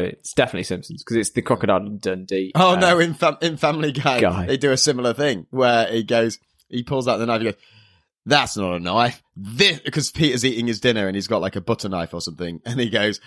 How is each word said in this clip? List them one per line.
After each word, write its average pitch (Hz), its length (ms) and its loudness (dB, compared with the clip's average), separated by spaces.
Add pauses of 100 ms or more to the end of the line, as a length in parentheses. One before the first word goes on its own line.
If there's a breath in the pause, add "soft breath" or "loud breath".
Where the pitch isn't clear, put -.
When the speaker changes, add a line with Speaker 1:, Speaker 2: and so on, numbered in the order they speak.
Speaker 1:
it's - 300 -8
definitely 110 320 0
Simpsons, - 380 -8
'cause 117 140 -2
it's 107 140 0
the 120 100 -2
Crocodile 104 380 2 (180)
Dundee, 95 560 -4
Speaker 2:
Oh, 180 200 4
Speaker 1:
uh, - 20 2
Speaker 2:
no, 175 240 4
in 165 160 0
Fam-, 156 260 0
in 165 160 -2
Family 151 340 0
Guy, 131 300 0
Speaker 1:
guy. 90 240 0
Speaker 2:
they 135 120 0
do 139 140 2
a 131 60 2
similar 123 380 2
thing 135 340 -2
where 120 420 2
he 117 120 0
goes, 113 340 2 (320)
he 123 140 -4
pulls 131 240 -2
out 113 100 2
the 113 80 -2
knife, 113 160 0
he 113 40 0
goes, 107 140 -4 (640 soft breath)
"That's 131 320 2
not 92 200 -2
a 87 40 -4
knife. 107 440 0 (120)
This," 131 440 0 (120)
'cause 151 200 -2
Peter's 127 340 0
eating 117 220 0
his 110 120 -2
dinner 110 280 2
and 95 80 -2
he's 98 120 -4
got, 107 140 0
like, 95 140 -4
a 98 60 -6
butter 90 280 -4
knife 87 240 -6
or 85 80 -8
something, 85 460 -10
and 123 120 -6
he 120 120 0
goes, 104 360 0